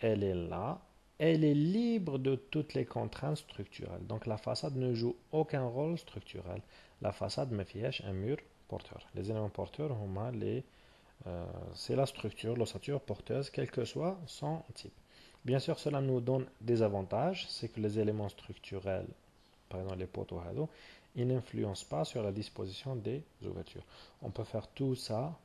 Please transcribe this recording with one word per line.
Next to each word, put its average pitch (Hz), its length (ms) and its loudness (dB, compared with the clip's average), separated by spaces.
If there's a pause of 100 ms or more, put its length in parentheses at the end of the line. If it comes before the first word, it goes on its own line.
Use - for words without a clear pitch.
elle 110 220 6
est 95 120 4
là, 87 460 -2 (380)
elle 156 260 6
est 147 80 8
libre 180 640 4
de 131 180 4
toutes 147 380 -2
les 131 100 2
contraintes 135 540 -2
structurelles. 92 720 -8
Donc 110 180 -4
la 107 120 0
façade 135 380 -2
ne 127 180 4
joue 117 220 2 (160)
aucun 151 320 2
rôle 143 340 0
structurel. 92 640 -8 (400)
La 98 120 0
façade, 120 400 -2
ما 101 100 0
فيهاش 120 380 -2
un 98 120 -4
mur 104 240 0 (300)
porteur. - 380 -8 (100)
Les 101 140 -4
éléments 107 200 0
porteurs, 143 420 -4 (100)
on 95 160 -2
a 113 140 -2
les, 107 320 0 (640)
euh, 87 180 -4 (280)
c'est 117 220 -2
la 135 100 6
structure, 110 500 -2
l'ossature 120 460 0
porteuse, 127 480 -2
quel 135 200 -2
que 123 140 0
soit 165 340 -2 (100)
son 160 360 -4 (100)
type. - 200 -14 (500)
Bien 127 160 4
sûr, 135 180 0
cela 143 220 2
nous 131 220 4
donne 127 240 4 (160)
des 113 200 6
avantages, 107 680 2
c'est - 180 -6
que 113 140 -4
les 107 180 2
éléments 107 300 2
structurels, 95 800 -4 (600)
par 92 140 -4
exemple 95 160 -2
les 92 100 -2
poteaux, 90 340 -4 (720)
ils 123 120 2
n'influencent 113 580 0
pas 156 200 0
sur 120 180 -2
la 101 80 2
disposition 104 640 -6
des 117 280 -4 (200)
ouvertures. 90 400 -8 (380)
On 123 80 -6
peut 110 160 -4
faire - 240 -4
tout 135 260 0
ça 127 500 -2